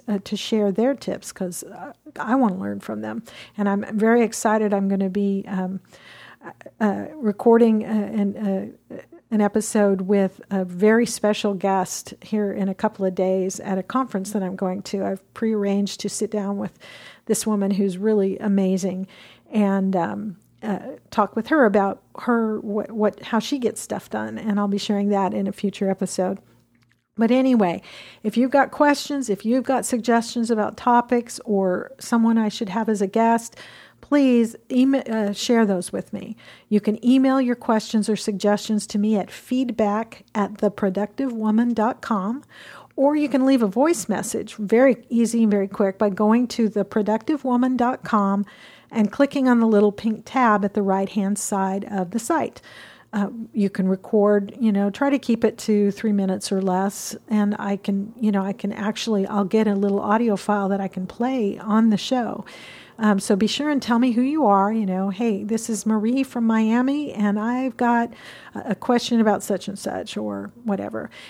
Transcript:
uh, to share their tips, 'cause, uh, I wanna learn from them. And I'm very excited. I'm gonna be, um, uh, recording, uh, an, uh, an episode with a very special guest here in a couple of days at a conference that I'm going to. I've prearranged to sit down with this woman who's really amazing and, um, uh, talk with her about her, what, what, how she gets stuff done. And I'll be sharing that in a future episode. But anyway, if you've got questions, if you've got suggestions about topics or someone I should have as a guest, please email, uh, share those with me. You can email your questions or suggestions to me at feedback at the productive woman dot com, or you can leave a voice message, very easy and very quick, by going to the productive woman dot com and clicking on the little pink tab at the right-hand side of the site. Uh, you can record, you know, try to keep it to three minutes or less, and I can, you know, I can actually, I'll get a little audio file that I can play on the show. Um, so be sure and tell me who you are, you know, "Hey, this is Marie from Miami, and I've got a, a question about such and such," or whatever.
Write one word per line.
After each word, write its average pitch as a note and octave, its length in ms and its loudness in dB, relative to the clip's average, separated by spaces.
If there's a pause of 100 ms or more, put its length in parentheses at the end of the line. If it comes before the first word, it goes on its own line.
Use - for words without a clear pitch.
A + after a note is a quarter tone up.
uh, G3+ 160 -2
to - 140 -8
share G#3 340 0
their A#3+ 240 0
tips, - 380 -10
'cause, F3+ 320 -8
uh, G3+ 280 -16 (280)
I A#3 160 -2
wanna G#3+ 200 2
learn G3+ 220 -6
from G#3+ 220 -10
them. A3 240 -8 (340)
And G3+ 100 0
I'm G3+ 240 0
very A3+ 300 4
excited. G#3+ 500 0
I'm G3 160 0
gonna G3 220 0
be, G3 380 -2
um, F#3 320 -6 (1000)
uh, G3+ 260 0 (100)
recording, A3+ 680 4
uh, - 40 -10
an, G#3 480 -2
uh, G3+ 600 -6 (360)
an G#3+ 80 2
episode G#3 640 2
with G3 380 0 (100)
a F#3+ 140 -2
very G#3+ 420 4
special G#3 480 0
guest F#3+ 640 -2
here G#3 300 -2
in G3 180 -2
a F#3+ 60 -4
couple G#3+ 300 -2
of F#3 100 0
days F#3+ 460 0
at F#3+ 180 -4
a F#3 40 -2
conference G#3+ 500 -4
that G3+ 100 -2
I'm F#3 140 -4
going F#3+ 260 -4
to. G3 220 -6
I've G3 300 -6
prearranged G3+ 680 -2
to G3+ 80 -6
sit G#3+ 240 -6
down G3+ 260 -4
with G#3 180 -8 (500)
this A3 200 -2
woman G3+ 240 0
who's G3 260 0
really G3 420 0
amazing F#3+ 680 0 (460)
and, G3 420 2
um, F#3 420 -4 (280)
uh, G3+ 140 -4 (340)
talk - 240 0
with A3+ 100 -4
her D4 180 4
about G3 380 2 (160)
her, A3+ 400 0
what, G#3 320 -6
what, G#3+ 320 0
how - 160 -2
she C4 220 -4
gets - 200 -4
stuff - 300 -10
done. G#3+ 260 -6
And G#3+ 220 -2
I'll G#3 80 0
be G3+ 120 0
sharing G3+ 320 0
that G3 220 2
in G3+ 140 -2
a G3+ 60 -4
future G3 360 -4
episode. F#3+ 520 -2 (760)
But A3 140 2
anyway, A#3+ 520 4 (420)
if G#3+ 120 -4
you've B3 140 2
got C#4 220 2
questions, C#4+ 580 0
if F#3+ 140 -4
you've A#3+ 200 0
got A#3+ 220 0
suggestions A#3 640 0
about G#3+ 260 -2
topics A#3+ 680 2
or F#3+ 560 0
someone A3+ 360 2
I A3 120 2
should G#3 220 -6
have A3 180 -2
as G#3 120 0
a G3 60 0
guest, A3+ 500 2 (440)
please B3 560 2 (140)
email, C4 400 4
uh, G#3+ 220 -2
share A3+ 340 2
those F#3 260 -2
with F#3+ 200 -6
me. G#3 220 -10 (360)
You G#3 100 4
can A3 240 -2
email C4 340 4
your B3 180 0
questions A3 520 0
or G#3+ 80 0
suggestions G#3 720 0
to G#3+ 100 -4
me G#3+ 180 2
at F3+ 140 -4
feedback A3+ 920 -2 (100)
at G#3 240 -2
the G#3 120 2
productive G#3 640 -4
woman A3 400 2
dot A3+ 260 0
com, A3 420 -4 (540)
or C#4+ 180 2
you D4 140 0
can C4 160 2
leave C4 180 4
a G#3+ 40 4
voice D4 420 0
message, G#3+ 460 -4
very A#3 560 4
easy A#3 320 2
and G#3+ 80 4
very G3 180 2
quick, G3 300 -2
by G#3 100 4
going G#3+ 400 2
to A3+ 220 0
the G3+ 140 0
productive A3 600 -2
woman B3+ 320 2
dot B3 260 -2
com G3+ 440 0 (440)
and G#3 220 0
clicking C#4 340 0
on A#3+ 140 4
the A3+ 60 4
little G#3 260 4
pink G#3+ 320 -4
tab G#3+ 400 2
at G3 80 -2
the G#3 100 0
right-hand G3 560 0
side G3 460 -2
of F#3 280 -6
the A#3 60 -4
site. - 440 -4 (500)
Uh, G3+ 160 0 (240)
you G3+ 160 0
can F#3+ 180 -2
record, G3+ 720 2
you A3 140 2
know, G3+ 160 2
try C#4 220 -2
to C#4 80 2
keep A#3 260 0
it G#3+ 140 0
to G#3 320 2
three G#3 220 -2
minutes G3 380 -2
or F#3+ 120 0
less, F#3+ 520 -2 (140)
and G#3 300 0
I G3+ 180 -4
can, G3+ 420 -4
you G#3+ 140 0
know, G3 100 2
I G3 100 -4
can G3+ 200 -6
actually, G#3 540 -2
I'll G3+ 180 0
get A3 220 2
a G3+ 80 2
little G3 260 0
audio G#3+ 360 2
file G3+ 340 0
that G3 100 0
I F#3+ 80 -4
can F#3 180 -8
play A#3+ 520 -2
on A3 320 2
the G3+ 60 4
show. - 480 -4 (540)
Um, G#3+ 200 4
so G#3 160 0
be G3+ 120 2
sure D4 240 -2
and C#4 100 0
tell A#3 180 0
me B3 140 4
who A#3 80 0
you C#4+ 240 2
are, G3+ 280 4
you A3+ 120 0
know, F#3+ 240 0
"Hey, G3+ 340 -2
this A3 280 -4
is G#3+ 160 -4
Marie A3 360 2
from A#3+ 220 -4
Miami, A#3+ 680 2
and G#3 260 0
I've B3 400 -2
got A#3 340 2 (420)
a, G3+ 180 -6
a - 20 -4
question A#3+ 460 2
about G#3 220 2
such F#3+ 260 -4
and G3+ 100 -8
such," - 400 -8
or G3+ 340 -6 (120)
whatever. A3 440 -4 (220)